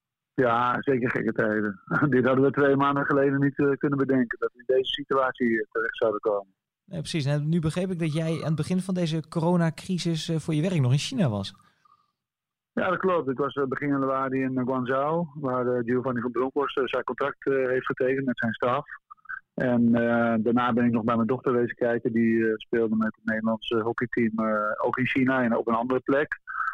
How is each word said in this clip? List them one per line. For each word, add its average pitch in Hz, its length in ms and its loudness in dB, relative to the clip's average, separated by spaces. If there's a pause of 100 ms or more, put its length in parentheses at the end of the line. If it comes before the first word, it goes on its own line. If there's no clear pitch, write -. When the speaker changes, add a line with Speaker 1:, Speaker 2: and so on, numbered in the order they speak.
(340)
Speaker 1:
Ja, 120 480 2
zeker 127 280 0
gekke 110 220 -2
tijden. 107 480 0 (120)
<laughs> 151 240 2
Dit 127 100 4
hadden 131 200 4
we 139 60 4
twee 139 240 4
maanden 139 300 0
geleden 139 340 2
niet, 139 180 2
eh, 143 140 4
kunnen 143 260 0
bedenken, 131 420 0
dat 113 140 -4
we - 60 -20
in 127 160 0
deze 131 160 2
situatie, 127 680 0
eh, 107 100 -10
terecht 113 260 -4
zouden 107 240 0
komen. 101 320 -2 (320)
Speaker 2:
Nee, 170 140 -10
precies. 151 260 -4
En 147 240 0
nu 170 100 2
begreep 180 320 -2
ik 175 80 -6
dat 160 140 -2
jij 160 240 -2
aan - 80 -8
het 160 100 0
begin 180 240 -2
van 185 140 -4
deze 165 360 -2
coronacrisis, 170 1000 0
eh, 165 80 -2
voor 156 160 -4
je 151 80 0
werk 180 200 0
nog 120 100 2
in 143 60 4
China 196 320 0
was. 101 260 -4 (1200)
Speaker 1:
Ja, 208 140 -2
dat 180 100 -2
klopt. 170 300 0
Ik 127 80 -4
was, 139 180 -4
eh, 139 80 -2
begin 135 240 -4
januari 135 540 0
in, 131 160 -2
eh, 127 60 0
Guangzhou, 135 680 0
waar, 127 340 -2
eh, 123 160 0
Giovanni 120 380 -2
van 123 100 -4
Bronckhorst, 131 460 -2
eh, 135 80 2
zijn 123 180 -2
contract, - 440 -6
eh, 135 200 2
heeft 127 180 -2
getekend 131 400 0
met 123 140 -2
zijn 113 140 -2
staf. 127 320 0 (680)
En, 120 420 2
eh, 117 440 2
daarna 120 340 2
ben 120 120 2
ik 120 60 4
nog 113 120 0
bij 120 120 0
mijn 113 120 2
dochter 127 260 0
wezen 120 220 0
kijken. 117 380 0
Die, 113 340 4
eh, 110 80 2
speelde 113 400 0
met 110 200 -2
het - 100 -20
Nederlandse 110 540 -2
hockeyteam, 117 560 -2
eh, 110 500 -2
ook 120 120 -2
in 127 100 0
China 131 360 2
en 117 140 2
op 113 100 -2
een 117 60 0
andere 127 260 0
plek. 139 400 0 (340)